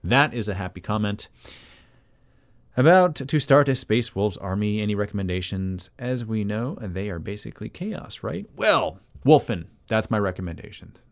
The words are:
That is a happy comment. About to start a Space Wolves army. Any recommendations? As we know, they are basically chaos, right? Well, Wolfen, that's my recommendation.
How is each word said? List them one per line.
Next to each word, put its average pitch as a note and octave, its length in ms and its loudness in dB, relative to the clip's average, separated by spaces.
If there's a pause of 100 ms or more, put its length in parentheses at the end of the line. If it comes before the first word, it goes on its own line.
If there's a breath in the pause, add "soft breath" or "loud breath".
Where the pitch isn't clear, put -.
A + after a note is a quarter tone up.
That B2 320 2
is G#2+ 140 -2
a G2 60 -2
happy F#2 260 -6
comment. G#2 480 -2 (1500 loud breath)
About E3+ 400 6
to C#3 220 -2
start C#3+ 300 6
a C3 60 2
Space A#2 420 0
Wolves G2+ 220 0
army. G#2 420 -2
Any G#2 140 0
recommendations? F#2+ 1040 -4
As B2 260 -4
we A2 180 -2
know, A2 380 -4
they G2 300 -6
are E2+ 80 -6
basically G#2 500 -10
chaos, - 540 -10
right? F3+ 240 -6 (100)
Well, B2+ 420 2 (260)
Wolfen, A#2+ 420 4 (200)
that's A2 240 0
my A2 80 2
recommendation. F2+ 760 -6 (180)